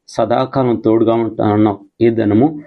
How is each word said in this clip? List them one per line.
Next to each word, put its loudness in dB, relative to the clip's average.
సదాకాలం -2
తోడుగా 2
ఉంటానన్నావు. 0
ఈ 2
దినము 0